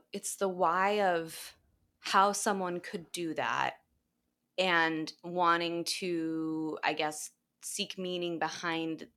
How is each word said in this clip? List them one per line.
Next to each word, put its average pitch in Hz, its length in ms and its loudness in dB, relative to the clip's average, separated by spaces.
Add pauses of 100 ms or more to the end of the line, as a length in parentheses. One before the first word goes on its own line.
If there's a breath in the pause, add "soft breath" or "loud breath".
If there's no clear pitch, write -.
(140)
it's - 220 -8
the 196 120 0
why 185 540 2
of 165 520 0 (460)
how 202 320 6
someone 185 480 0
could 175 320 -10
do 165 220 -4
that 131 400 0 (840)
and 160 560 2 (100)
wanting 170 600 2
to, 160 1000 -2
I 151 120 2
guess, 156 360 -4 (300)
seek - 380 -8
meaning 175 400 -4
behind 160 680 -4 (100)